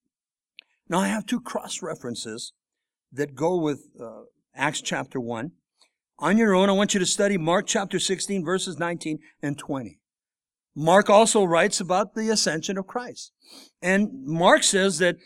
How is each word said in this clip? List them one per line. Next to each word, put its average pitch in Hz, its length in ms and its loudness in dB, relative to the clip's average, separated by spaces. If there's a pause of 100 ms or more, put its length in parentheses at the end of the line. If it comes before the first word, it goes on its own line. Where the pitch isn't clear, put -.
(880)
Now, 170 120 0
I 196 80 0
have 208 180 -4
two 240 160 -4
cross - 400 -10
references 120 720 -10 (580)
that 139 240 -6
go 165 220 0
with, 151 300 -2 (120)
uh, 113 240 -16 (300)
Acts 143 280 -2
chapter 139 360 -8
one. 117 360 -6 (640)
On 170 180 2
your 220 160 4
own, 190 160 4
I 196 40 2
want 202 200 2
you 202 60 0
to 180 60 0
study 202 320 0
Mark 170 300 0
chapter 190 320 -2
sixteen, 190 440 -4
verses 185 340 -4
nineteen 165 420 -6 (220)
and 143 160 -6
twenty. 131 420 -10 (760)
Mark 175 340 4
also 214 360 6
writes 170 340 2
about 185 360 -2
the 220 140 -2
ascension 190 480 -2
of 190 80 -8
Christ. - 460 -12 (500)
And 190 440 0
Mark 170 380 4
says 190 360 0
that 175 260 2